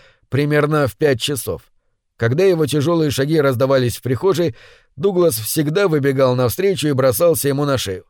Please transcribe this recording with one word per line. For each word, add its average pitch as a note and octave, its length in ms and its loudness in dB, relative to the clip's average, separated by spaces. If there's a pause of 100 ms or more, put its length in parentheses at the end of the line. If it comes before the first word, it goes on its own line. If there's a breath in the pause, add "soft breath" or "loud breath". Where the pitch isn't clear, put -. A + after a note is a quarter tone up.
(280 soft breath)
примерно D3 580 0
в - 120 -10
пять C#3 200 2
часов. A#2 440 -8 (560)
Когда A#2+ 260 0
его E3 220 2
тяжёлые D3+ 440 0
шаги C#3+ 300 0
раздавались C3 560 0
в - 60 -18
прихожей, D3+ 520 0 (420 loud breath)
Дуглас F3 420 0
всегда D#3 500 -2
выбегал C3+ 480 2
навстречу D#3 520 0
и D3 40 0
бросался C#3+ 560 2
ему C#3+ 160 -2
на C#3 140 0
шею. F#2+ 320 -8